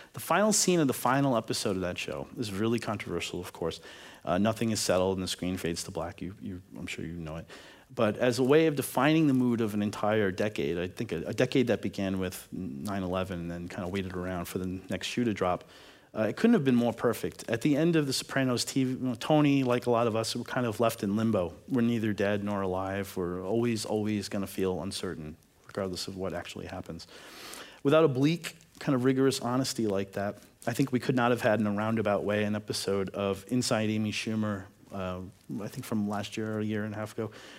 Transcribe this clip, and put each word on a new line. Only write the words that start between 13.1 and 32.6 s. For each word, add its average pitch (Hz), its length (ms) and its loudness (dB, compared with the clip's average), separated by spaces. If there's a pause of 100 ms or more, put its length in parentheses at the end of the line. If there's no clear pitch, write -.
and 85 100 -6
then 87 180 -8
kinda 90 200 -8
waited 92 260 -4
around 90 300 -4
for - 140 -2
the 92 220 0 (100)
next 92 160 -2
shoe - 180 0
to 110 80 4
drop, 90 320 2 (500)
uh, 110 80 0
it 107 140 0
couldn't 233 180 6
have 165 100 4
been 131 100 6
more 117 200 4
perfect. - 560 -2
At 113 100 0
the 147 160 4
end 165 180 4
of 151 120 2
The 135 80 -2
Sopranos, 127 500 0
T 131 200 0
V, 127 80 0
you 127 160 -2
know, 123 60 -2
Tony, 143 480 4
like 123 240 2
a 123 40 4
lot 117 160 4
of 110 100 2
us, 113 180 -2
were 120 80 -4
kind 123 240 -4
of 110 140 -2
left 117 220 2
in 101 140 0
limbo. 104 380 2 (140)
We're 127 140 2
neither 117 300 2
dead 101 300 0
nor 101 200 -2
alive. 95 520 -2
We're 90 280 -2
always, 113 420 0
always 107 440 -2
gonna 101 180 -4
feel 92 360 -2
uncertain, 80 540 -8 (300)
regardless 95 420 -6
of 98 80 -10
what 92 180 -6
actually 90 320 -10
happens. 90 400 -12 (760)
Without 156 220 6
a 156 40 8
bleak, 143 480 0 (240)
kind 143 160 2
of 123 80 2
rigorous 131 360 4
honesty 123 460 0
like 98 260 0
that, 101 260 -4 (280)
I 120 60 0
think 135 200 0
we 123 80 2
could - 140 0
not 123 160 4
have 117 100 2
had 110 200 4
in 107 60 2
a 104 60 0
roundabout 104 520 0
way 104 200 2
an 104 100 0
episode 98 560 -2